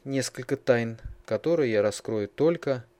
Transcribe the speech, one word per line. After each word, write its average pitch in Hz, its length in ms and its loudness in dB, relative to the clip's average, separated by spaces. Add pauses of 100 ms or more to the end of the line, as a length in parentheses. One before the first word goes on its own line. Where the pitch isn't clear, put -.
несколько 135 500 -4
тайн, 117 420 0 (280)
которые 139 480 0
я 104 80 4
раскрою 104 480 -2
только 143 560 0 (140)